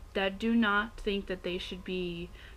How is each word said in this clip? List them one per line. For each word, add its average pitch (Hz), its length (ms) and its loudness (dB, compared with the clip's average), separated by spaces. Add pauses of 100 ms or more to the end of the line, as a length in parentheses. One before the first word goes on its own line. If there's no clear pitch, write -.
(140)
that 196 240 0
do 226 160 2
not 214 440 4
think 196 280 0
that 185 160 -4
they 180 160 -2
should 185 260 -8
be 175 460 -4 (260)